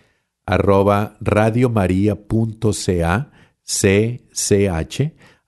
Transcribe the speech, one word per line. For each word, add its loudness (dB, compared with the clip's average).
arroba 2
radiomaria 0
punto -2
C -2
A, -2
C 0
C 0
H -4